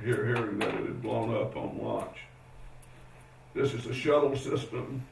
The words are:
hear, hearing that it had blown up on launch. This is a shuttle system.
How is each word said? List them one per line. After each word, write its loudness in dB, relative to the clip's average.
hear, 2
hearing 0
that 2
it -2
had -4
blown 0
up 0
on -4
launch. -4
This 4
is -4
a -4
shuttle 6
system. -2